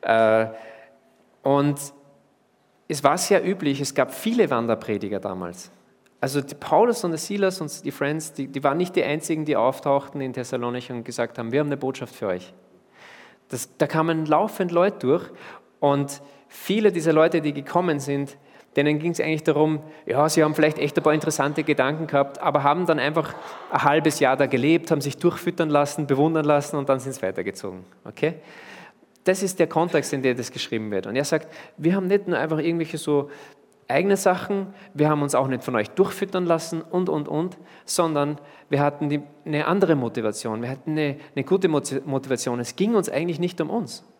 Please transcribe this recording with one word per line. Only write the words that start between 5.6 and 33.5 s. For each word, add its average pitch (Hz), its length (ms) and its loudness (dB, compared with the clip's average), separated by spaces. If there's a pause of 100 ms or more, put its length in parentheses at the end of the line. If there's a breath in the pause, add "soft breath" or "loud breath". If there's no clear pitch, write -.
Also 135 220 -2
die 139 120 -10
Paulus 226 500 2
und 170 80 -2
der 160 60 -4
Silas 190 440 -2
und 151 240 -10
die 139 60 -4
Friends, 156 420 -4
die, 135 140 -8
die 135 160 -8
waren 143 140 4
nicht 180 180 -2
die 180 80 4
einzigen, 156 420 -2
die 147 100 2
auftauchten 139 680 0
in 131 120 -6
Thessalonich 123 580 -6
und 117 140 -8
gesagt 120 340 -6
haben, 113 120 -6
wir 143 100 2
haben 147 60 0
eine 143 100 -4
Botschaft 135 360 -6
für 110 140 -6
euch. 90 260 -4 (920 loud breath)
Das, - 300 -10
da 151 100 2
kamen 160 380 0
laufend 180 460 0
Leute 185 280 2
durch 131 320 0 (480 loud breath)
und 139 420 0 (260 loud breath)
viele 208 440 0
dieser 165 220 2
Leute, 165 280 6
die 147 120 -2
gekommen 151 460 -2
sind, 139 380 -4 (380 loud breath)
denen 147 240 4
ging's 165 200 -2
eigentlich 156 240 -2
darum, 151 380 2 (240 loud breath)
ja, 147 240 2
sie 156 140 4
haben 151 100 2
vielleicht 156 240 4
echt 147 200 -2
ein 151 60 0
paar 151 100 6
interessante 151 500 0
Gedanken 147 440 0
gehabt, 139 320 0
aber 143 220 2
haben 151 240 4
dann 160 140 4
einfach 151 340 -2 (380 loud breath)
ein 127 120 0
halbes 151 360 4
Jahr 135 180 4
da 139 80 4
gelebt, 147 460 2
haben 147 100 2
sich 143 160 -6
durchfüttern 175 520 0
lassen, 147 380 0
bewundern 151 380 2
lassen 147 300 2
und 139 120 -2
dann 131 120 2
sind's 131 220 -8
weitergezogen. 95 640 -6 (220)
Okay? 147 300 -4 (880 loud breath)
Das 190 200 2
ist 185 160 -4
der 160 80 6
Kontext, 160 460 0
in 135 80 -2
dem 127 160 2
das 123 140 -6
geschrieben 110 380 -6
wird. 95 160 -2
Und 107 100 -6
er 143 100 0
sagt, 156 260 -2 (260 loud breath)
wir 165 180 2
haben 185 120 -2
nicht 196 200 2
nur 165 120 0
einfach 156 200 0
irgendwelche 165 380 -2
so 143 320 0 (580 loud breath)